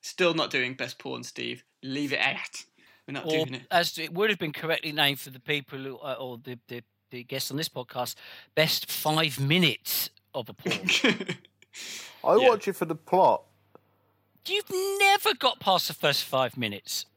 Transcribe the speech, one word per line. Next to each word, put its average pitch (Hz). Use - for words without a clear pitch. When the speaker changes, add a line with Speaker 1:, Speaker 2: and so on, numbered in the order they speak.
Speaker 1:
Still 175
not 160
doing 127
best 127
porn, 127
Steve. 123
Leave 139
it -
at. -
We're 139
not 143
Speaker 2:
Or, 160
Speaker 1:
doing 156
it. 131
Speaker 2:
as 175
it 160
would 208
have 190
been 160
correctly 151
named 139
for 139
the 131
people 143
who, 135
uh, 135
or 127
the, 123
the, 120
the 123
guests 131
on 131
this 156
podcast, 123
best -
five 156
minutes 143
of 123
a -
porn. 185
Speaker 1:
<laughs> 190
Speaker 3:
I 160
Speaker 1:
Yeah. 254
Speaker 3:
watch 220
it 185
for -
the 160
plot. 156
Speaker 2:
You've 403
never 403
got -
past 185
the 151
first -
five 131
minutes. 104